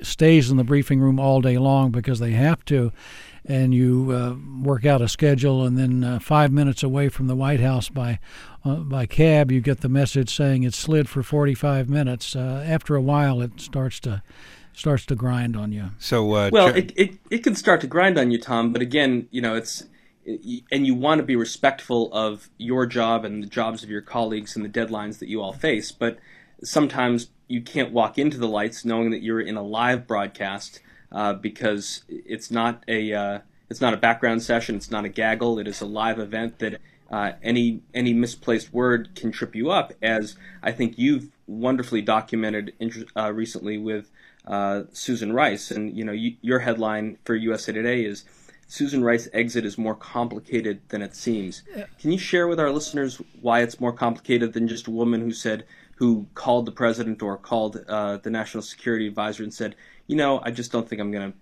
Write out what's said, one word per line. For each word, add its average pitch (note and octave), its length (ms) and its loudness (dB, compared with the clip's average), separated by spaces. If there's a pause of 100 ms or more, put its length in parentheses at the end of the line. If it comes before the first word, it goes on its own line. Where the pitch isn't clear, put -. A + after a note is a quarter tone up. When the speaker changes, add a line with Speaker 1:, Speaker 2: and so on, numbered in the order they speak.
Speaker 1:
stays D#3 480 6
in C3+ 60 6
the C3 80 4
briefing C3+ 360 4
room C3+ 200 4
all C3+ 200 4
day B2 180 4
long C3+ 320 6
because A#2+ 280 0
they A#2 140 0
have C#3+ 320 4
to, B2 260 4 (540)
and C3 300 2
you, B2+ 360 4
uh, B2 240 -2 (280)
work C3+ 240 2
out C#3 160 6
a A2+ 60 2
schedule, C3+ 580 4
and B2 100 2
then, B2+ 260 2
uh, B2 160 0
five D3+ 320 4
minutes C#3 320 4
away C#3 260 2
from C3 180 -2
the B2+ 100 0
White C3+ 240 2
House C3 280 2
by, A#2+ 300 -2 (460)
uh, C#3+ 120 0
by C3+ 300 -2
cab, D3+ 460 6
you B2+ 80 4
get B2+ 200 0
the B2+ 80 -2
message C3+ 460 2
saying C3+ 280 2
it's B2 140 0
slid D#3 320 2
for C3+ 140 -2
forty-five C#3+ 640 2
minutes. C3+ 480 0
Uh, C3 300 -4
after D#3+ 280 0
a C#3 60 4
while, C#3 400 2
it B2 200 -4
starts C3 400 -4
to, G2+ 220 -4 (500)
starts - 340 0
to C#3 80 -2
grind A#2+ 420 0
on G#2 160 -4
you. G2+ 260 -6
Speaker 2:
So, G#2+ 360 2
uh, G2+ 180 4
Speaker 3:
Well, F#3 180 8
Speaker 2:
Jer- D3+ 80 2
Speaker 3:
it, F#3 180 0
it, F#3+ 220 0 (120)
it A#3 120 0
can G#3 120 2
start F3+ 260 4
to C3 60 -4
grind E3+ 320 2
on B2 120 4
you, A#2 80 2
Tom, A#2 340 0
but A#2+ 100 -2
again, B2 480 0
you B2 100 -6
know, A2+ 160 -2
it's, - 280 -8 (840)
and C#3 160 2
you C3 80 4
want D3 240 2
to C#3 60 0
be C3 100 0
respectful A#2+ 800 0
of G#2+ 460 -4
your B2+ 260 0
job A#2 400 0
and G#2 180 -8
the G2+ 60 -12
jobs A2+ 340 -4
of G#2+ 60 -16
your G#2 140 -8
colleagues A2 520 -4
and G#2+ 100 -6
the G#2 40 -8
deadlines G#2+ 500 -4
that - 100 -12
you G#2+ 120 -6
all G2 140 -8
face, C3+ 360 -2
but A#2 280 -2 (440)
sometimes B2 680 0 (180)
you A#2+ 140 -6
can't C3 280 -4
walk A2+ 280 0
into D3 180 0
the A#2+ 100 -2
lights G#2+ 380 -4
knowing A2+ 260 0
that A2+ 120 -4
you're A2+ 180 -2
in G#2 160 -6
a G2+ 60 -6
live A#2+ 440 -2
broadcast, G2+ 760 -6 (300)
uh, G2+ 220 -2
because G2+ 760 -4
it's - 420 -12
not A#2 360 -2
a, G#2+ 260 -2
uh, G2+ 260 -4 (300)
it's - 120 -12
not A#2+ 120 4
a G#2 40 0
background A#2 460 2
session, A#2 340 -2
it's - 140 -10
not G#2+ 140 -4
a G2+ 40 -8
gaggle, A2 500 0
it G#2 80 -6
is G2+ 140 -10
a G#2+ 60 -8
live A2 340 -2
event A2 400 -8
that, G#2+ 200 -6 (300)
uh, G2+ 220 -4 (100)
any, A#2+ 380 0 (120)
any B2 200 0
misplaced A#2 600 -2
word A#2+ 440 2
can A2+ 160 -6
trip - 240 -8
you B2+ 140 -2
up, F#3 300 0
as A2 360 -2 (260)
I - 80 -2
think A#2+ 280 -2
you've C3 300 2 (200)
wonderfully A#2+ 540 -2
documented G#2+ 760 -2
inter-, A2+ 280 -8 (100)
uh, G#2+ 160 -2
recently G#2+ 460 -6
with, G#2+ 320 -6 (360)
uh, G2+ 360 -2 (100)
Susan A#2 400 -4
Rice. B2 400 0
And, G#2+ 240 -8
you A2 80 -6
know, G#2+ 80 -6
y-, A2+ 300 -4
your B2+ 180 0
headline A2 640 -4
for A#2 100 -2
U A2+ 180 -2
S G#2+ 160 -6
A A2 40 -6
Today A#2 320 -2
is, G2+ 200 -8 (440)
"Susan C#3 340 -2
Rice A#2 300 2
exit A#2 320 -2
is G#2 120 -8
more A2 200 -4
complicated A2 920 -6
than G#2 140 -8
it G2 140 -12
seems." G2+ 480 -6 (120)
Speaker 1:
Yeah. G3+ 100 -12 (120)
Speaker 3:
Can D3+ 140 -2
you F#3 60 0
share F3 280 0
with E3+ 140 -2
our D3 100 2
listeners C#3+ 500 -6 (220)
why A#2+ 200 4
it's A#2+ 180 -4
more B2 120 -2
complicated A#2 600 0
than A#2 160 0
just A#2 180 -8
a A2+ 60 -8
woman A#2 280 0
who A2+ 120 -4
said, A2 320 -6 (320)
who A2+ 380 2
called A#2+ 300 0
the A2 80 -8
president A2+ 480 -2
or G2 160 -4
called, A2 520 -4
uh, G#2 300 -4
the A2+ 120 -8
national A2 320 -6
security A2 440 -4
advisor G#2+ 360 -6
and G#2+ 100 -10
said, G#2+ 220 -8 (320)
"You D3 100 -2
know, C#3 260 2
I A#2 80 -6
just A#2+ 220 -8
don't A#2 160 -4
think G#2 120 -8
I'm G#2 120 -4
gonna G2 300 -8